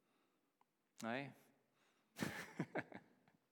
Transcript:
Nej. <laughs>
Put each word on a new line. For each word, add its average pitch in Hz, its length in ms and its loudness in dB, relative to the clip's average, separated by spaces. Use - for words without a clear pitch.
Nej. 131 280 2
<laughs> - 720 0